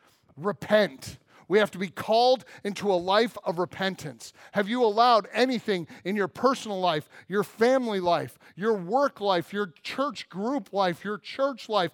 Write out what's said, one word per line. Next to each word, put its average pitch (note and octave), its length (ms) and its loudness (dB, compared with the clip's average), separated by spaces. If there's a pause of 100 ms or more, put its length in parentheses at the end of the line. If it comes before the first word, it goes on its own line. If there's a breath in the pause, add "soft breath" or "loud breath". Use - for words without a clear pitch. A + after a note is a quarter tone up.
(360 soft breath)
Repent. F#3+ 840 -2 (280 soft breath)
We F#3 120 2
have G3+ 120 0
to F3+ 80 -16
be G3 80 -6
called A#3+ 560 2 (220 loud breath)
into G3+ 260 -2
a F#3 80 4
life G3 460 2
of F3+ 120 -4
repentance. E3+ 760 -6 (180 loud breath)
Have G3 160 -2
you B3 160 0
allowed A3 480 4
anything G#3+ 560 -2 (160 loud breath)
in G3+ 140 -4
your F#3+ 100 0
personal A3 540 -2
life, D#3+ 260 0 (220 loud breath)
your F#3+ 140 0
family A#3 580 0
life, D#3+ 360 0 (200 loud breath)
your G#3+ 160 0
work G#3 480 -2
life, F#3+ 320 0
your G#3 140 -4 (160)
church - 440 -6
group G#3+ 460 -6
life, F#3 320 -2
your G#3 120 -6
church - 520 -6
life, F#3+ 240 0